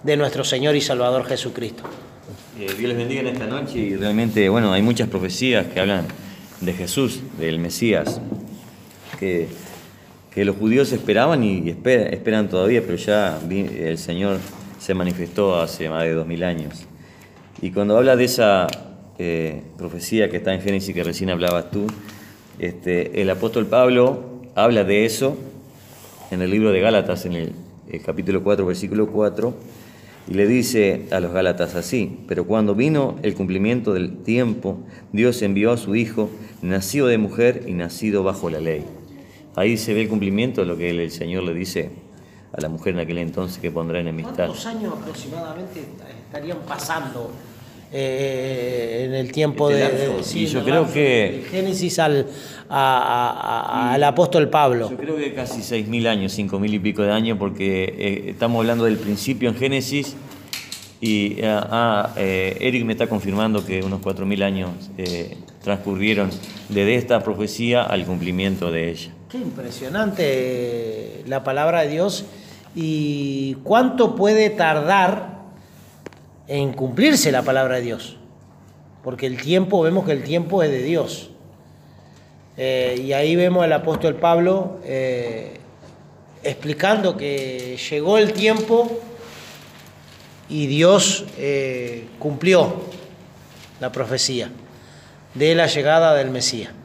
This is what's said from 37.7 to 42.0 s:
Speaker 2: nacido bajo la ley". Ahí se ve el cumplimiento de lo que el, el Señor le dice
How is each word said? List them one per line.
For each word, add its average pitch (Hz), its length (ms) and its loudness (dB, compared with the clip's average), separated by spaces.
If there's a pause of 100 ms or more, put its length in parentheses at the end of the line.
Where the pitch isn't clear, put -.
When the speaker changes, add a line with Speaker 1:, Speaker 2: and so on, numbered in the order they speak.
Speaker 2:
nacido 90 520 -2
bajo 92 280 -2
la 78 80 -4
ley". 78 240 -2 (720)
Ahí 107 220 2
se 107 180 -2
ve 110 60 2
el 107 80 0
cumplimiento 107 520 0
de 90 60 0
lo 85 100 -4
que 87 140 -2
el, 85 80 -2
el 82 120 -4
Señor 87 320 -6
le 85 120 -4
dice 90 340 -4 (640)